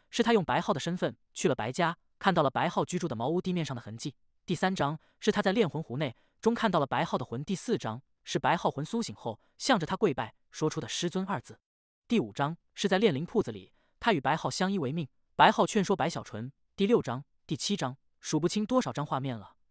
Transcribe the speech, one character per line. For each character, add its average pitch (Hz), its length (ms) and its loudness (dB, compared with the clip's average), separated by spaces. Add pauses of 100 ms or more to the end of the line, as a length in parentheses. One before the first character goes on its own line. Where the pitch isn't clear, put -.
(100)
是 233 140 2
他 233 80 2
用 196 120 4
白 131 160 0
浩 202 120 -2
的 151 80 0
身 170 160 -4
份 151 200 -2 (160)
去 - 160 0
了 131 60 4
白 113 160 -4
家， 165 260 0 (220)
看 190 160 2
到 170 80 4
了 135 80 4
白 139 180 0
浩 175 160 0
居 180 140 -4
住 165 80 -4
的 131 80 -4
茅 113 140 -2
屋 170 120 0
地 185 120 -4
面 170 120 -2
上 104 120 -6
的 - 40 -8
痕 107 160 -14
迹。 135 200 -8 (280)
第 175 120 -2
三 190 180 0
张 151 240 -2 (220)
是 220 100 2
他 202 100 0
在 196 120 2
炼 196 180 2
魂 156 100 -6
湖 123 160 -8
内 139 200 -4 (240)
中 226 120 2
看 220 200 0
到 170 80 4
了 139 60 2
白 131 180 0
浩 196 120 -4
的 143 80 -2
魂。 - 200 -6
第 196 100 -2
四 180 240 -2
张 117 240 -6 (220)
是 - 160 -2
白 156 160 2
浩 170 120 0
魂 143 160 -2
苏 233 160 -4
醒 110 140 -6
后 - 260 -8 (160)
向 240 220 2
着 156 80 -2
他 190 100 -4
跪 175 160 2
拜 117 220 -6 (160)
说 - 180 -2
出 - 120 -4
的 113 100 -10
“师 - 180 -4
尊” 190 220 -4
二 175 100 -4
字。 - 200 -18 (480)
第 233 100 4
五 110 140 -2
章 147 240 -2 (180)
是 - 140 -2
在 185 100 4
炼 196 160 4
灵 139 100 -2
铺 - 160 0
子 120 120 -2
里， 95 200 -16 (280)
他 233 120 2
与 156 80 2
白 139 160 0
浩 151 140 -4
相 190 220 -2
依 196 80 -2
为 135 120 -2
命， 165 160 -4 (280)
白 175 160 10
浩 214 120 4
劝 190 200 2
说 196 100 2
白 160 160 0
小 123 140 -8
纯。 117 260 -8 (260)
第 196 100 2
六 208 140 6
章、 131 240 -6 (220)
第 151 100 -4
七 - 200 -2
章， 131 200 -4 (240)
数 156 200 0
不 170 80 2
清 208 180 0
多 254 160 2
少 127 100 -2
张 143 140 -4
画 139 140 -2
面 131 160 -4
了， 101 200 -16 (140)